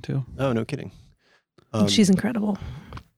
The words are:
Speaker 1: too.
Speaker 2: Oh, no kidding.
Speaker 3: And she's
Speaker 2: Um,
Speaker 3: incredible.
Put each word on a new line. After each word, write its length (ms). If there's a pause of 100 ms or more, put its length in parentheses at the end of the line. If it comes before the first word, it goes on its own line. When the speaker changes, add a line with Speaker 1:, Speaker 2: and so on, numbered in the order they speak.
Speaker 1:
too. 240 (140)
Speaker 2:
Oh, 140
no 120
kidding. 260 (840)
Speaker 3:
And 180
she's 180
Speaker 2:
Um, 60
Speaker 3:
incredible. 420 (600)